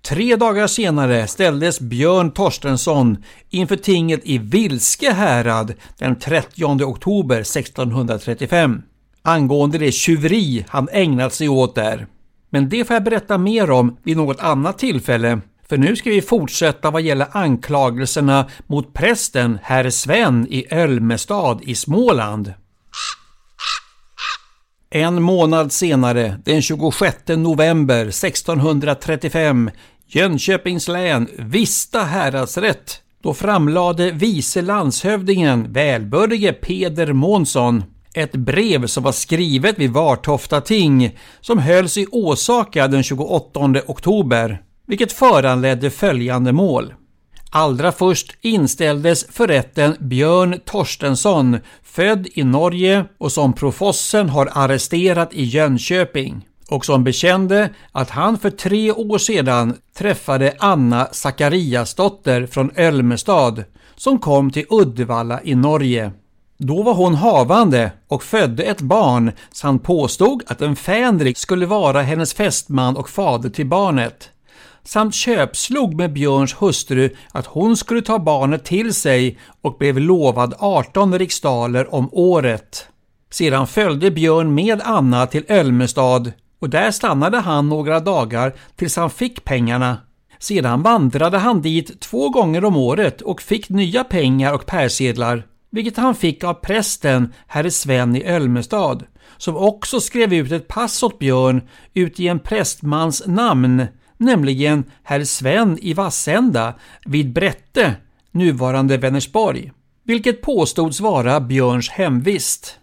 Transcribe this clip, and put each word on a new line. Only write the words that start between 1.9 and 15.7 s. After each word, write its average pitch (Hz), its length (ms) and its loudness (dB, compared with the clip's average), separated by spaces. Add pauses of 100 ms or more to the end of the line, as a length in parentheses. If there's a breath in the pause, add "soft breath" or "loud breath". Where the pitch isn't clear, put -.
Torstensson 135 920 0 (260 loud breath)
inför 185 260 -2
tinget 165 480 0
i 135 140 0
Vilske 156 760 0
härad 117 640 0 (240 loud breath)
den 127 200 -2
trettionde 143 640 -2
oktober 135 580 -2
sextonhundratrettiofem 120 1400 -2 (400)
angående 147 560 2
det 147 140 2
tjuveri 156 760 0
han 135 240 -2
ägnat 135 400 0
sig 151 160 -2
åt 131 260 2
där. 110 320 -4 (440)
Men 139 180 2
det 220 160 -2
får 233 100 -2
jag 208 100 0
berätta 208 340 -2
mer 196 320 0
om 123 320 2
vid 160 140 -2
något 143 240 -2
annat 156 380 -2
tillfälle, 120 600 0 (280)
för 147 80 -2